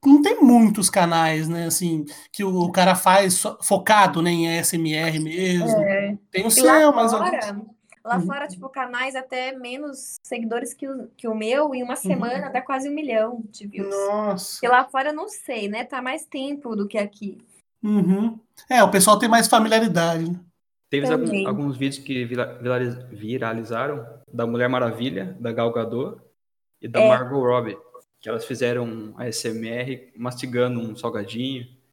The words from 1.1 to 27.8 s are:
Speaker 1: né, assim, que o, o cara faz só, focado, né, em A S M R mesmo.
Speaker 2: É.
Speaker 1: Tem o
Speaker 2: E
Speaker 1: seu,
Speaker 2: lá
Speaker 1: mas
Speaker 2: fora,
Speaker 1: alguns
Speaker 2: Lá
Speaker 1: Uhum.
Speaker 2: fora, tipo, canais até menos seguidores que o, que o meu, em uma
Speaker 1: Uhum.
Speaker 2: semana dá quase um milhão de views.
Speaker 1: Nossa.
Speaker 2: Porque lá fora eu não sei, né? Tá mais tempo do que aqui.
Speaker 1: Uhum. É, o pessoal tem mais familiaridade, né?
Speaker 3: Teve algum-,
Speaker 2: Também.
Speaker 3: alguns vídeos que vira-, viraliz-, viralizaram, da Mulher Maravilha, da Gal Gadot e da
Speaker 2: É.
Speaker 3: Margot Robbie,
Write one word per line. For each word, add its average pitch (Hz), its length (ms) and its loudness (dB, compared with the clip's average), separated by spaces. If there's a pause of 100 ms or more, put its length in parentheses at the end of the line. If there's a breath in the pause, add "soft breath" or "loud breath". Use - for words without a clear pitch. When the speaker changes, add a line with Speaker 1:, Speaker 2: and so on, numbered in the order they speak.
Speaker 1:
né, 170 160 -4
assim, 165 400 -2 (260 loud breath)
que - 120 -6
o, 185 180 0
o 175 100 0
cara 185 240 6
faz 190 400 4
só, - 260 -4
focado, 196 600 4
né, 175 100 2
em 165 160 0
A 165 60 -2
S 165 220 -2
M 160 180 0
R 156 260 -2
mesmo. 180 640 0
Speaker 2:
É. 202 360 -2 (140)
Speaker 1:
Tem 190 140 -2
o - 20 0
Speaker 2:
E 220 40 2
Speaker 1:
seu, 254 140 4
Speaker 2:
lá 311 260 8
Speaker 1:
mas 226 200 4
Speaker 2:
fora, 220 140 0 (220)
Speaker 1:
alguns 208 200 -10 (400 soft breath)
Speaker 2:
Lá 240 100 0
Speaker 1:
Uhum. 170 80 -2
Speaker 2:
fora, 285 220 -6
tipo, 277 220 -14
canais 262 480 -6
até 254 340 -6
menos 262 720 -12
seguidores 233 500 -6
que - 140 -12
o, 262 300 -10
que 240 100 -10
o 220 80 -4
meu, 254 400 -2
em 254 80 -6
uma 247 120 -8
Speaker 1:
Uhum. - 40 -10
Speaker 2:
semana 240 500 -4
dá 254 120 -4
quase 269 280 -6
um 285 40 -6
milhão 233 560 -4
de - 180 -18
views. 196 260 -8 (140)
Speaker 1:
Nossa. 202 460 -4
Speaker 2:
Porque - 160 -4
lá 254 160 4
fora 269 240 -4
eu 302 40 -6
não 320 140 -8
sei, 226 400 -8
né? 208 160 -6
Tá 247 180 -10
mais 262 240 -8
tempo 277 500 -10
do 202 120 -4
que 220 100 -6
aqui. 202 400 -8 (460)
Speaker 1:
Uhum. 208 560 2 (300 soft breath)
É, 254 120 6
o 190 80 8
pessoal 208 300 6
tem 247 80 0
mais 226 200 6
familiaridade, 175 840 2
né? 180 80 -8 (500)
Speaker 3:
Teve 143 220 0
algum-, 151 140 0
Speaker 2:
Também. 196 200 -2
Speaker 3:
alguns 143 300 -4
vídeos 135 260 -6
que 127 220 -6
vira-, 120 380 -6
viraliz-, 123 500 -4
viralizaram, 113 960 -6 (240)
da 120 160 -4
Mulher 120 220 0
Maravilha, 127 680 -4
da 117 140 -8
Gal 117 220 -2
Gadot 120 480 -6 (600)
e - 60 -12
da 117 140 -2
Speaker 2:
É. 110 80 4
Speaker 3:
Margot 127 320 2
Robbie, 120 360 0 (440)